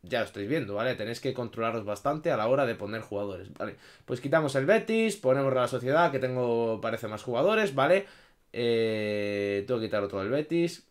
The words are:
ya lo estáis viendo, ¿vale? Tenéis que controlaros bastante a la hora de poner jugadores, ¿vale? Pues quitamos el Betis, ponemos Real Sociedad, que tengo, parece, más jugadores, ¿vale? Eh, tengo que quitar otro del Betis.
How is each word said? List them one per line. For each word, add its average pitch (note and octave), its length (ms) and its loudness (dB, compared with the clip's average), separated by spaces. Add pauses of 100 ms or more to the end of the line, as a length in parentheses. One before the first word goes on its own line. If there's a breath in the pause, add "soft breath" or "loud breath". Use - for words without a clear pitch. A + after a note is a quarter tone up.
ya A2+ 160 -2
lo G#2+ 60 0
estáis G2+ 220 -8
viendo, A2+ 280 -2
¿vale? A#2+ 200 0
Tenéis A2+ 240 -6
que B2+ 140 -2
controlaros A#2 520 -4
bastante D3+ 460 -2
a C#3+ 60 2
la A2 100 2
hora C3+ 180 4
de A#2 100 -2
poner G#2 260 -6
jugadores, G2+ 520 -8
¿vale? - 240 -8 (280 loud breath)
Pues B2 160 -6
quitamos C#3+ 340 2
el C3+ 100 2
Betis, A3 500 2
ponemos C3+ 360 2
Real B2+ 180 2
Sociedad, C3+ 420 2
que C3+ 80 -2
tengo, A#2 640 0
parece, A2+ 260 -4
más G#2+ 160 -8
jugadores, E3+ 500 2
¿vale? E3 320 4 (460 loud breath)
Eh, G#2 1120 0
tengo A#2+ 140 0
que A2+ 80 -2
quitar G2+ 160 0
otro G2+ 160 -4
del G2 100 -2
Betis. D#3+ 600 -2